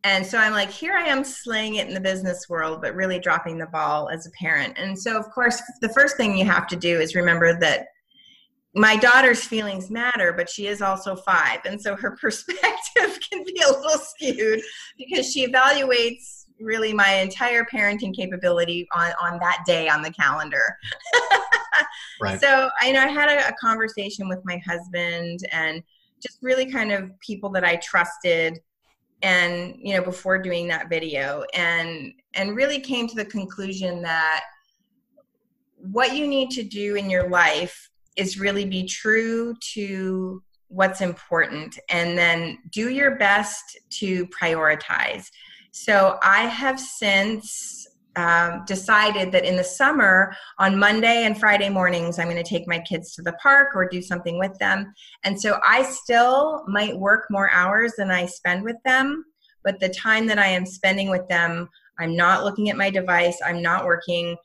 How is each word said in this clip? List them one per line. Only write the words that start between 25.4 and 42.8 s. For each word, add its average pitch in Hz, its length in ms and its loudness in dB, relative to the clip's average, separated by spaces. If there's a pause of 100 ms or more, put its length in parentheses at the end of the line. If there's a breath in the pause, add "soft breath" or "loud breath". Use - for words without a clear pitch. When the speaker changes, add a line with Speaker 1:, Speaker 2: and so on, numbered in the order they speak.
Speaker 1:
and 160 300 -2 (380)
just - 220 -14
really 262 280 0
kind 220 220 -2
of 190 180 -4 (100)
people 202 320 -10
that 185 120 0
I 170 120 2
trusted 170 800 0 (640)
and, 180 560 0
you 196 180 -4
know, 180 60 2
before 185 360 -2
doing 175 300 -4
that 165 220 -4
video 147 540 -4 (100)
and, 165 580 -2 (220)
and 196 200 -4
really 277 240 0
came 254 300 -4
to 233 80 -10
the 214 80 -4
conclusion 190 800 -8
that 160 400 -2 (1300)
what 240 380 0
you 294 120 -2
need 269 240 0
to 254 120 -8
do 202 340 -4
in 196 120 -4
your 180 220 2
life 175 600 2 (260)
is 190 220 -4
really 202 280 -2
be 185 180 -4
true 226 720 -2 (160)
to 190 720 -6 (260)
what's 185 320 0
important 165 800 -4 (100)
and 175 300 0
then 170 400 0 (120)
do 226 200 -4